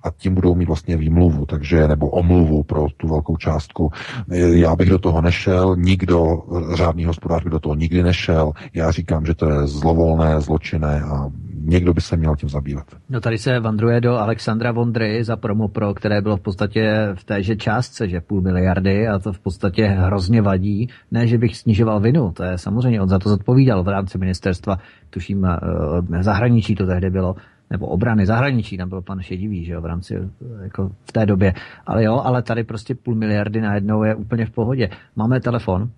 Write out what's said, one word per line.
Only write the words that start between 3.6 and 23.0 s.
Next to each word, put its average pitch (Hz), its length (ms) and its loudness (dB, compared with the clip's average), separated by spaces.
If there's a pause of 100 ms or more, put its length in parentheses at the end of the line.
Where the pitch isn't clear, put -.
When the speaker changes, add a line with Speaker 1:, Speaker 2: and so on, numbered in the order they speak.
Speaker 1:
Já 85 440 4
bych 85 140 4
do 95 100 4
toho 85 220 2
nešel, 90 540 2
nikdo, 87 680 2 (300)
řádný 82 320 0
hospodář 82 380 -2
by 85 60 -4
do 80 100 -2
toho 73 160 -4
nikdy 82 280 2
nešel. 82 480 2 (220)
Já - 180 0
říkám, 85 340 -2
že 80 100 0
to 80 140 0
je 71 180 0
zlovolné, 80 760 2
zločinné 76 640 -2
a 71 240 -4 (340)
někdo 87 320 2
by 82 80 0
se - 160 -2
měl 78 180 0
tím 73 140 -6
zabývat. 71 360 -6 (240)
Speaker 2:
No, 127 120 -4
tady 113 160 -2
se 127 220 0
vandruje 113 420 2
do 120 140 2
Alexandra 113 560 -2
Vondry 113 520 0
za 110 120 -2
Promo 107 320 -2
Pro, 101 260 -2
které 104 280 0
bylo 104 160 0
v - 40 -6
podstatě 107 500 0 (240)
v - 80 -16
téže 101 320 -2
částce, 110 540 -2
že 87 120 -4
půl 98 200 -2
miliardy, 92 680 2
a 101 120 0
to 98 140 -6
v 92 60 -12
podstatě 98 460 -2
hrozně 98 560 2
vadí. 101 480 0 (220)
Ne, 117 160 0
že 120 100 2
bych 113 200 0
snižoval 110 420 2
vinu, 117 320 2
to 92 120 -8
je 90 140 -4
samozřejmě, 113 440 0